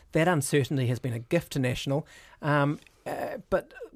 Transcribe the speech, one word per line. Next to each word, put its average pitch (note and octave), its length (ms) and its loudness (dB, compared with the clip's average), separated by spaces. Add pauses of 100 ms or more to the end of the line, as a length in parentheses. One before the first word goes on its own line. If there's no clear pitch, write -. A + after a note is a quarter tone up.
(120)
That D#3+ 160 4
uncertainty C#3+ 600 2
has B2 100 0
been B2 160 -6
a A#2 60 -6
gift - 320 -2
to D3+ 80 -4
National, C3+ 460 -2 (360)
um, D3 360 2 (280)
uh, C3+ 320 -6 (100)
but - 240 -2 (240)